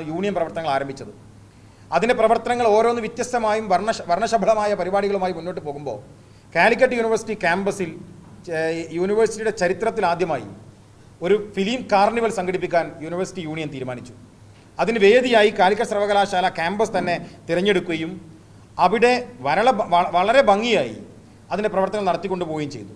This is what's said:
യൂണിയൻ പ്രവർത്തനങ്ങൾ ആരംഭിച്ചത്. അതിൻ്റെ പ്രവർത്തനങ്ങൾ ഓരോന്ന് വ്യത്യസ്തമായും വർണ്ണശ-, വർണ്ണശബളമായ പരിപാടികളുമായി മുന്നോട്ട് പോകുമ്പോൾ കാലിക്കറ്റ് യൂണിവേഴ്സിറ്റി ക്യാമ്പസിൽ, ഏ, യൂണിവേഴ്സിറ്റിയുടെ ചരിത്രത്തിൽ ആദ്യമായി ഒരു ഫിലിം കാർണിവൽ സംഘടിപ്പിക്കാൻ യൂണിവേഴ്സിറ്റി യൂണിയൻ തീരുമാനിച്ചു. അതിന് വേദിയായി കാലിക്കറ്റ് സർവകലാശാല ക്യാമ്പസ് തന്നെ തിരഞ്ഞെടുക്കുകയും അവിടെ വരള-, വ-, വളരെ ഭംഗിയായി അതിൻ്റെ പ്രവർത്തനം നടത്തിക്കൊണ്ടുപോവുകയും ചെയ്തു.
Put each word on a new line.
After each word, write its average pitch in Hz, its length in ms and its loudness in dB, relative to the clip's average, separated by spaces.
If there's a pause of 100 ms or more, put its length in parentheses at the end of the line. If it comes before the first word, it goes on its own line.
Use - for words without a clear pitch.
(120)
യൂണിയൻ 190 260 -2
പ്രവർത്തനങ്ങൾ 160 380 -4
ആരംഭിച്ചത്. 131 380 -8 (800)
അതിൻ്റെ 233 240 2
പ്രവർത്തനങ്ങൾ 233 460 2 (100)
ഓരോന്ന് 233 300 2
വ്യത്യസ്തമായും 220 680 -2
വർണ്ണശ-, 202 380 0
വർണ്ണശബളമായ 208 640 2 (100)
പരിപാടികളുമായി 190 580 -2
മുന്നോട്ട് 170 280 -8
പോകുമ്പോൾ 143 300 -8 (580)
കാലിക്കറ്റ് 233 440 4
യൂണിവേഴ്സിറ്റി 220 360 -2 (100)
ക്യാമ്പസിൽ, 185 440 -2 (680)
ഏ, - 20 0 (380)
യൂണിവേഴ്സിറ്റിയുടെ 214 640 0
ചരിത്രത്തിൽ 185 500 -2
ആദ്യമായി 160 360 -2 (760)
ഒരു 190 100 4 (200)
ഫിലിം 214 260 -2 (100)
കാർണിവൽ 220 460 2
സംഘടിപ്പിക്കാൻ 175 480 -2 (180)
യൂണിവേഴ്സിറ്റി 175 440 -6
യൂണിയൻ 156 260 -6
തീരുമാനിച്ചു. 127 400 -10 (680)
അതിന് 220 240 0
വേദിയായി 226 440 6 (100)
കാലിക്കറ്റ് 202 340 2
സർവകലാശാല 202 520 2 (140)
ക്യാമ്പസ് 202 380 -2
തന്നെ 175 180 0 (320)
തിരഞ്ഞെടുക്കുകയും 175 640 0 (720)
അവിടെ 226 280 4 (340)
വരള-, 208 280 4 (180)
വ-, 175 240 4
വളരെ 226 320 4
ഭംഗിയായി 196 480 2 (540)
അതിൻ്റെ 208 240 -2
പ്രവർത്തനം 190 340 0
നടത്തിക്കൊണ്ടുപോവുകയും 165 680 -4
ചെയ്തു. 104 200 -14